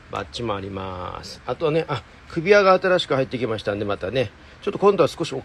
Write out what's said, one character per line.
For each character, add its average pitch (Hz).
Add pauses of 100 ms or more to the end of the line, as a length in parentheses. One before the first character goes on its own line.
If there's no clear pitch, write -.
(100)
バ 101
ッ -
ジ 120
も 110
あ 98
り 98
ま 92
す。 -
あ 127
と 160
ね、 160
あ、 123 (280)
首 175
輪 202
が 190
新 185
し -
く 143
入 131
っ -
て 131
き 120
ま 110
し -
た 101
ん 101
で、 104
ま 101
た 90
ね、 123 (320)
ち -
ょ -
っ -
と 160
今 202
度 170
は 139
少 -
し -
大 131